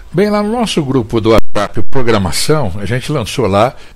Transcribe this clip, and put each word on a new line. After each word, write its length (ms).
Bem, 160
lá 140
no 80
nosso 320
grupo 360
do 120
WhatsApp 580
Programação, 920
a 60
gente 260
lançou 360
lá, 280